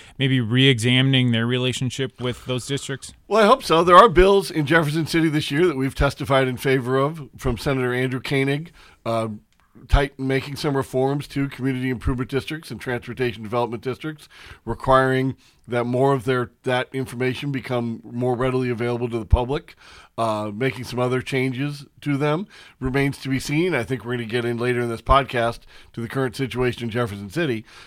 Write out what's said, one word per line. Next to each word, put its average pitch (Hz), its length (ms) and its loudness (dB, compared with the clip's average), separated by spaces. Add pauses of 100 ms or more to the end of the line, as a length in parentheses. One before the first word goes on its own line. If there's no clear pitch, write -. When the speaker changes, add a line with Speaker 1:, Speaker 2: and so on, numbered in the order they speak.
(160)
Speaker 1:
maybe 131 240 2
re-examining 127 920 4
their 113 140 2
relationship 127 720 -4
with 123 280 -6
those 127 200 -4
districts? - 460 -8 (160)
Speaker 2:
Well, 208 160 4
I - 20 8
hope 254 160 6
so. 165 220 4
There 175 120 10
are 196 120 12
bills 190 420 4
in 156 140 0
Jefferson 156 420 2
City 165 220 2
this 151 220 -2
year 151 160 2
that 156 100 2
we've 131 180 -2
testified 135 540 2
in 127 80 -4
favor 131 400 0
of 143 400 -2
from 120 220 -2
Senator 131 340 -2
Andrew 127 280 -2
Koenig, 139 520 -2 (320)
uh, 113 240 -2 (600)
tight-, 143 300 0
making 135 380 -2
some 147 180 -2
reforms 135 540 -2
to 139 180 -4
community 131 440 -4
improvement 123 400 -4
districts 143 400 -6
and 110 100 -12
transportation 117 640 -6
development 113 400 -4
districts, 151 480 -8 (340)
requiring 131 720 2 (320)
that 120 160 0
more 123 300 2
of 127 100 -2
their, 127 260 0 (120)
that 127 300 -2
information 127 600 -4
become 120 500 -4
more 120 320 -2
readily 127 360 0
available 120 380 -2
to 117 120 -4
the 107 60 -8 (140)
public, 139 360 -6 (420)
uh, 107 340 -2
making 120 320 -4
some 117 140 -10
other 123 240 0
changes 135 640 -4 (140)
to 143 160 -2
them. 151 300 0 (340)
Remains 135 380 -2
to - 100 -10
be 135 100 0
seen. 156 340 -2
I 127 120 -2
think 120 200 -6
we're 123 100 -6
gonna 120 120 -6
get 117 180 -2
in 120 140 -2
later 123 220 0
in 120 80 -2
this 117 120 -6
podcast 120 600 0 (320)
to - 80 -10
the 113 80 -6
current 131 260 -4
situation 127 500 -2
in 117 60 -6
Jefferson 101 400 -4
City. 131 340 -4 (220)